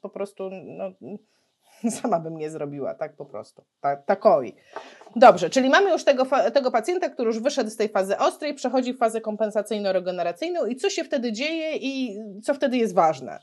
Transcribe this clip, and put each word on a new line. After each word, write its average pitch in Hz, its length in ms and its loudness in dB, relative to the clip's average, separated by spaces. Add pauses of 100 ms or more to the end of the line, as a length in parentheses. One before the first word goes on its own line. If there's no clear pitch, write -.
po 190 80 -12
prostu, 196 400 -10 (140)
no, 185 280 -10 (920)
<laughs> 220 180 -4
sama 196 180 0
bym 160 180 -10
nie 156 120 -6
zrobiła, 143 440 -6
tak 151 220 -10
po 147 100 -16
prostu, - 380 -16 (180)
ta-, 143 140 0
takoi. 160 600 2 (600)
Dobrze, 185 340 8
czyli 262 200 4
mamy 381 220 6
już 320 120 2
tego 262 220 4
fa-, 240 260 2
tego 254 200 2
pacjenta, 311 380 0
który 247 180 -4
już 220 120 -2
wyszedł 233 300 -2
z 214 80 -12
tej 214 120 0
fazy 190 280 0
ostrej, 285 360 -2
przechodzi 262 400 -2
w 254 40 -16
fazę 226 240 0
kompensacyjno-regeneracyjną 208 1400 -2
i 247 100 -4
co 392 140 -2
się 359 140 -4
wtedy 247 280 -4
dzieje 311 460 -4
i 254 420 -6 (240)
co 294 100 0
wtedy 269 240 -2
jest 214 180 0
ważne? 151 480 0